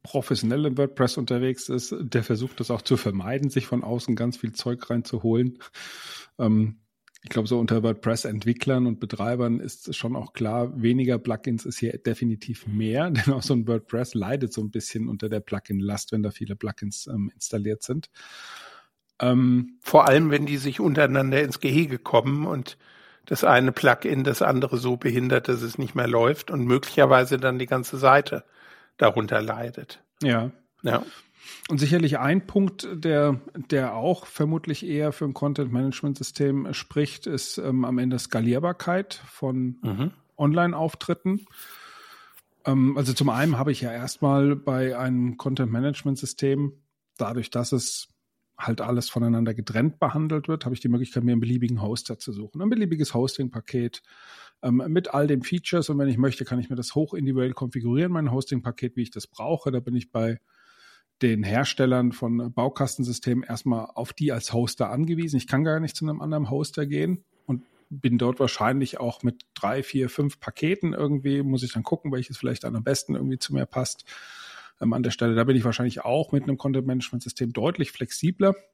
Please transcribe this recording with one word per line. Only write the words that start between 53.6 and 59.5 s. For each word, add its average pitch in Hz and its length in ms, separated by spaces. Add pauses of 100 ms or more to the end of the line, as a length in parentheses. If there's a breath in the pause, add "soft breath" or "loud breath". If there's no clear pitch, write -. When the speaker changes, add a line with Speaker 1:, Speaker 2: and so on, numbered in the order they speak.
Speaker 1:
ähm, 123 280
mit 180 260
all 147 100
den 139 160
Features. 175 480
Und 143 80
wenn 139 100
ich 120 120
möchte, 131 260
kann 123 140
ich 123 100
mir 127 60
das 120 180
hochindividuell 135 600
konfigurieren, 131 580
mein 156 200
Hosting-Paket, 123 640
wie 123 60
ich 113 100
das 104 140
brauche. 135 460